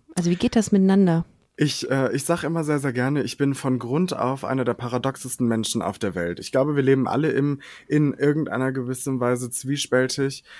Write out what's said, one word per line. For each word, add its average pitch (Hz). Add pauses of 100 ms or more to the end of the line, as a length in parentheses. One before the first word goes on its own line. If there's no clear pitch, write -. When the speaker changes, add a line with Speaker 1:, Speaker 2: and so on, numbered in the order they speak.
(160)
Speaker 1:
Also 170
wie 180
geht 233
das 208
miteinander? 190 (320)
Speaker 2:
Ich, -
äh, 131
ich 135
sag 170
immer 160
sehr, 147
sehr 135
gerne, 131
ich 113
bin 139
von 131
Grund 147
auf 127
einer 127
der 117
paradoxesten 123
Menschen 113
auf 95
der 95
Welt. 87
Ich -
glaube, 143
wir 139
leben 135
alle 143
im, 139 (260)
in 151
irgendeiner 139
gewissen 131
Weise 123
zwiespältig, 135 (160)